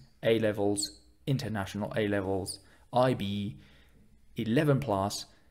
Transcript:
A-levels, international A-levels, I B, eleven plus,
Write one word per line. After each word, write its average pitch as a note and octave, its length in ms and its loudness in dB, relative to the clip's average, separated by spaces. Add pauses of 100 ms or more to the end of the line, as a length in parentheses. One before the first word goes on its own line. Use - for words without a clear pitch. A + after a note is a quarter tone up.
(240)
A-levels, G#2+ 760 2 (280)
international G#2 680 -2
A-levels, G2 640 -2 (320)
I B2+ 220 4
B, G2+ 440 -4 (800)
eleven C3 440 2
plus, G2+ 460 -2 (260)